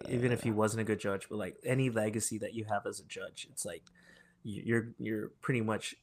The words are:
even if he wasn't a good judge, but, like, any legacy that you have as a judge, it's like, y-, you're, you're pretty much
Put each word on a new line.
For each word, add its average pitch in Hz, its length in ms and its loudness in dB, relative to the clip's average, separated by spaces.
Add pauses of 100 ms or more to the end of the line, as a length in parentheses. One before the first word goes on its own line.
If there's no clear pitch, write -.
even 123 240 4
if 113 120 0
he 117 80 4
wasn't 107 300 4
a 107 40 0
good 104 140 2
judge, 98 300 -2
but, 107 80 -6
like, 92 280 -6
any 131 240 4
legacy 107 500 0
that 104 140 -6
you 113 120 -4
have 104 220 0
as 101 120 -6
a 98 60 -16
judge, - 460 -10
it's - 140 -6
like, 87 180 -8 (600)
y-, 107 200 -6
you're, 117 360 2
you're 110 300 -4 (120)
pretty 123 200 2
much 107 420 0